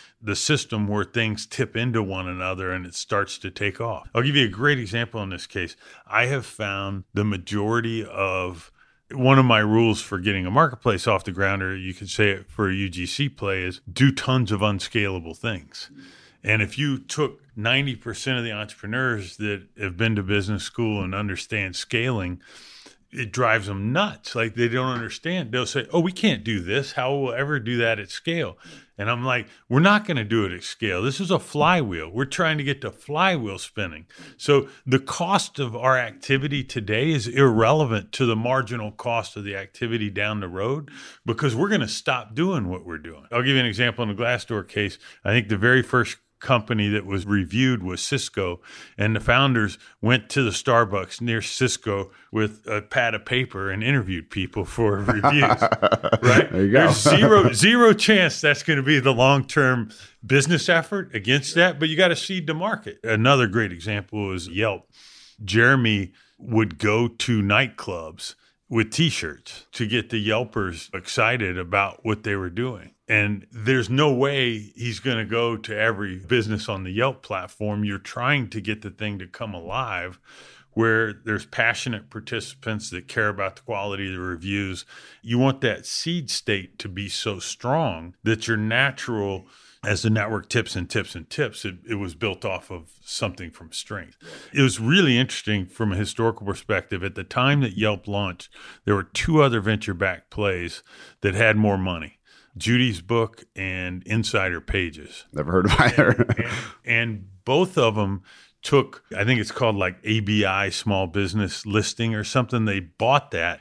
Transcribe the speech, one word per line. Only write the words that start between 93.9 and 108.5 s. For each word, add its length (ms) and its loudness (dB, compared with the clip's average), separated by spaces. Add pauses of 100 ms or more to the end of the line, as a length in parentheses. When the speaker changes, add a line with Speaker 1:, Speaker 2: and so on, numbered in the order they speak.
Speaker 1:
It 100 4
was 160 4
really 400 4
interesting 480 -2
from 240 -2
a 60 -2
historical 500 -2
perspective. 560 -4
At 140 -6
the 80 -10
time 380 2
that 140 -2
Yelp 300 -2
launched, 480 -6 (300)
there 100 4
were 80 0
two 400 2
other 180 4
venture-backed 720 -2
plays 540 -4 (380)
that 120 0
had 220 4
more 200 4
money. 420 -6 (380)
Judy's 440 0
Book 440 -2 (100)
and 520 -8
Insider 540 0
Pages. 720 -6
Speaker 2:
Never 200 -4
heard 140 4
of 140 4
either. 300 6
Speaker 1:
And, 280 2
and, 100 -4 (360)
and 440 -2 (160)
both 340 2
of 160 4
them 280 -2 (380)